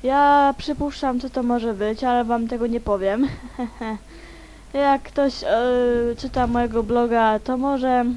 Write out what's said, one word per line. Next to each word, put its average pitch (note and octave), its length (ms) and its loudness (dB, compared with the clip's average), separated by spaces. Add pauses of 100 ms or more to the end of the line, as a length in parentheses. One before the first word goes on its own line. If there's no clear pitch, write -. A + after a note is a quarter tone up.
Ja C#4+ 560 4
przypuszczam, C#4 600 -2
co B3+ 100 -8
to B3+ 120 -2
może A#3+ 320 0
być, G#3+ 300 -2
ale A#3+ 200 2
wam A#3 240 0
tego A#3 180 -2
nie A#3 140 -2
powiem. G3+ 480 0 (720)
<laughs> - 760 -20
Jak C#4 280 2
ktoś, C#4 400 -2
e, G3 140 2 (640)
czyta B3+ 280 -2
mojego A#3 360 0
bloga, A3+ 560 2
to B3+ 180 -4
może B3+ 480 0 (120)